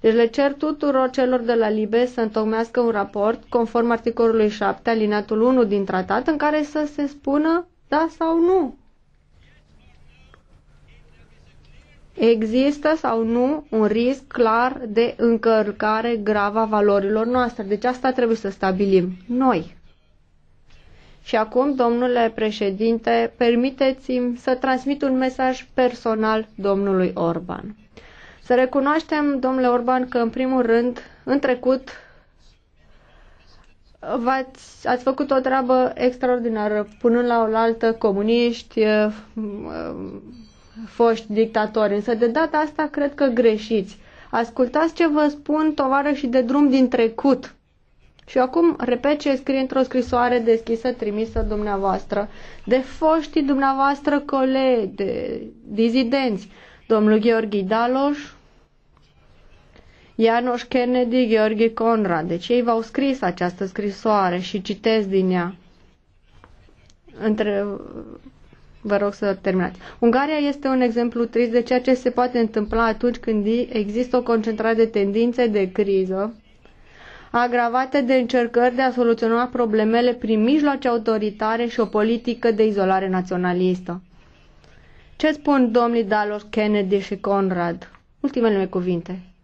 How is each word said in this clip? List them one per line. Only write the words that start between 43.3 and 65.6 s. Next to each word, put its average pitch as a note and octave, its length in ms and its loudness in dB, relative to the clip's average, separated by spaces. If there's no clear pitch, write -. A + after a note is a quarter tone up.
Ascultați B3+ 640 0
ce E4+ 140 2
vă D4 220 2
spun D4+ 440 -2
tovarășii C#4 540 0
de B3+ 120 2
drum C#4 300 2
din C4 180 4
trecut. B3 680 0
Și - 100 -2
acum D4+ 400 2
repet B3 420 0
ce C#4 160 0
scrie C4+ 220 -2
într-o C4 240 0
scrisoare B3 560 0
deschisă A3+ 540 0
trimisă A3 560 -4
dumneavoastră G3+ 800 -2
de A3+ 140 2
foștii D#4 640 0
dumneavoastră C#4 800 0
colegi, C4 760 0
de - 460 -6
dizidenți, A#3 800 0
domnul G#3+ 320 4
Gheorghe A3 420 0
Daloș, B3 580 0
János A#3+ 440 2
Kennedy, B3 640 0
Gheorghe A3 460 2
Conrad. G3+ 540 0
Deci E3+ 200 -6
ei A#3+ 140 2
v-au A#3 180 0
scris B3+ 420 -2
această F3+ 440 -4
scrisoare G3 720 -2
și F#3 240 -6
citesc G#3+ 460 -2
din F#3+ 220 2
ea. F3+ 240 -2